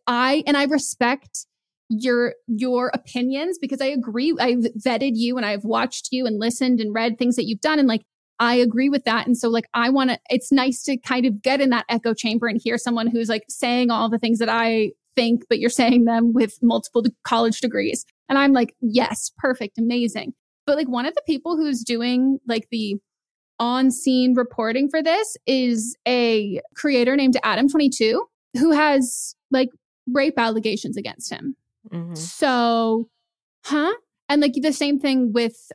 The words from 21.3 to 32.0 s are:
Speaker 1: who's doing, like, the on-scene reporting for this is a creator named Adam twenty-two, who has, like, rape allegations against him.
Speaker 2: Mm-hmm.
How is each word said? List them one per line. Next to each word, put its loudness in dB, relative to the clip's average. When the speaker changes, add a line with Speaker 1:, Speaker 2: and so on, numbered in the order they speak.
Speaker 1:
who's -2
doing, 0
like, -4
the -4
on-scene 2
reporting 0
for -2
this 0
is 0
a 0
creator 2
named 4
Adam 2
twenty-two, 2
who 4
has, 2
like, 2
rape 0
allegations -2
against -12
him. -10
Speaker 2:
Mm-hmm. -10